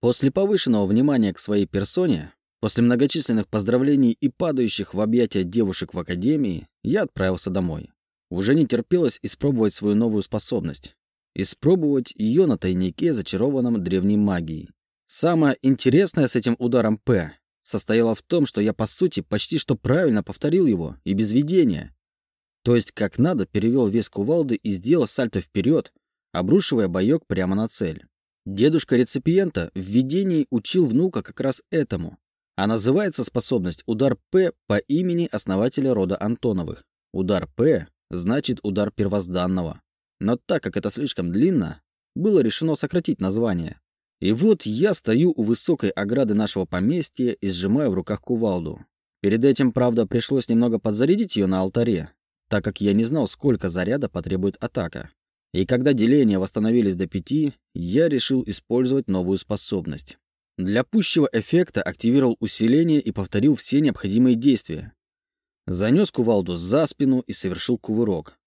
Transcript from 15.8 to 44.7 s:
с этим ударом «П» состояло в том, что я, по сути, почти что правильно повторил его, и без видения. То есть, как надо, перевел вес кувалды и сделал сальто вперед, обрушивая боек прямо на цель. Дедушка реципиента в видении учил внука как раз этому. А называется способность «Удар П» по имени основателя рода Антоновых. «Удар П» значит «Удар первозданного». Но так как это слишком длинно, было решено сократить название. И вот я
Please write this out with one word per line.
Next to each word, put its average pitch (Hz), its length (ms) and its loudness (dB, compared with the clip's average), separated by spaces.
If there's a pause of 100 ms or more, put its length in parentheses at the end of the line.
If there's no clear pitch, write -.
с 123 100 0
этим 117 220 0
ударом 117 400 2
«П» 90 340 0 (300)
состояло - 520 0
в - 80 -10
том, 170 220 0
что - 160 -2
я, 104 120 2
по 110 140 -4
сути, - 340 0
почти - 380 -4
что - 180 -2
правильно 131 460 2
повторил 170 440 0
его, 85 380 0
и 92 80 -2
без 104 200 0
видения. 147 640 0 (680)
То 120 120 4
есть, - 160 0
как - 260 -4
надо, 131 280 2
перевел 117 420 0
вес 107 200 0
кувалды 131 480 -2
и 104 160 -4
сделал 117 340 0
сальто 113 340 -2
вперед, 120 520 -2 (400)
обрушивая 120 560 0
боек 95 380 0
прямо 92 280 -2
на 110 140 -2
цель. - 380 -6 (380)
Дедушка 127 520 0
реципиента 147 800 0
в 95 60 -8
видении 135 680 0
учил 143 360 0
внука 135 360 0
как - 180 -14
раз 131 300 -2
этому. 101 480 -4 (380)
А 98 100 0
называется 127 560 0
способность 110 640 -2
«Удар 117 300 0 (140)
П» 185 220 2 (140)
по - 120 2
имени 170 520 0
основателя 120 640 0
рода 95 260 0
Антоновых. 98 640 -4 (280)
«Удар 92 420 -2
П» 117 320 2 (240)
значит 110 520 -2
«Удар 101 280 -2
первозданного». 90 880 -2 (400)
Но 107 160 0
так - 260 -4
как - 140 -6
это 104 140 -4
слишком 98 400 -4
длинно, 117 520 0 (320)
было 185 260 2
решено 147 340 0
сократить - 460 -2
название. 95 600 -2 (400)
И 92 120 2
вот 180 300 2
я 147 320 0